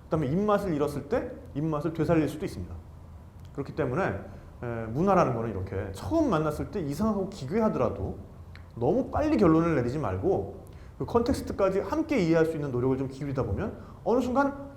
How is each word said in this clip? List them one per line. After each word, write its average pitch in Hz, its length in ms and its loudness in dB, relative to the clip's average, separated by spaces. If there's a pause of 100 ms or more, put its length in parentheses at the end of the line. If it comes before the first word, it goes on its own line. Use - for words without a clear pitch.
그다음에 160 240 0
입맛을 196 460 2
잃었을 139 340 -2
때 254 220 -2 (240)
입맛을 156 380 -2
되살릴 156 360 4
수도 - 160 -6
있습니다. 98 300 -8 (800)
그렇기 135 220 -8
때문에, 143 280 0 (600)
에, 123 40 -6 (260)
문화라는 160 420 4
거는 117 160 -2
이렇게 95 420 -4
처음 302 380 2
만났을 156 400 0
때 208 100 -4
이상하고 185 500 0
기괴하더라도 139 880 0 (560)
너무 160 360 2
빨리 302 260 2
결론을 165 400 6
내리지 123 220 0
말고 117 680 0 (340)
그 139 80 -4
컨텍스트까지 202 720 2
함께 302 400 0
이해할 160 260 6
수 160 60 0
있는 147 200 -4
노력을 131 260 2
좀 135 100 -2
기울이다 135 360 -4
보면 135 320 -4 (280)
어느 240 160 4
순간 269 560 0